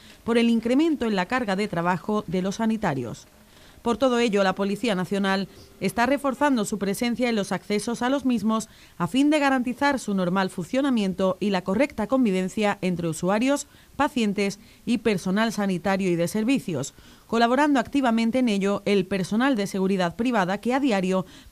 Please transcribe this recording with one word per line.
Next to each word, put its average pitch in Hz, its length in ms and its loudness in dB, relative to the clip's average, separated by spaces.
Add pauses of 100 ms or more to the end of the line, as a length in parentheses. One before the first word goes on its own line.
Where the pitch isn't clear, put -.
(240)
por 233 140 2
el 233 100 4
incremento 247 560 2
en 220 100 0
la 180 120 -2
carga 220 300 -2
de 208 120 -2
trabajo 180 580 -2
de 180 140 -2
los 190 160 -4
sanitarios. 208 680 -4 (600)
Por 233 120 0
todo 247 200 2
ello, 202 240 2
la 190 140 0
Policía 202 400 -2
Nacional 196 500 -2 (320)
está 233 280 0
reforzando 269 580 0
su 220 120 -4
presencia 233 520 -2
en 226 80 0
los 196 160 -2
accesos 208 500 -4
a 254 80 0
los 269 140 0
mismos 220 440 0 (300)
a 170 80 0
fin 285 240 4
de 302 80 4
garantizar 269 640 2
su 208 120 -4
normal 190 380 0
funcionamiento 196 880 0
y 208 120 0
la 180 120 0
correcta 214 460 0
convivencia 202 720 2
entre 170 240 -2
usuarios, 214 640 0 (260)
pacientes 208 640 -2 (280)
y 233 120 0
personal 214 540 0
sanitario 196 580 0
y 175 60 2
de 170 100 0
servicios, 214 680 -2 (340)
colaborando 254 500 2
activamente 226 600 0
en 247 80 2
ello 202 380 0
el 196 200 2
personal 208 480 0
de 202 140 -2
seguridad 185 480 0
privada 208 440 0
que 240 140 -2
a 277 60 0
diario 190 440 0 (280)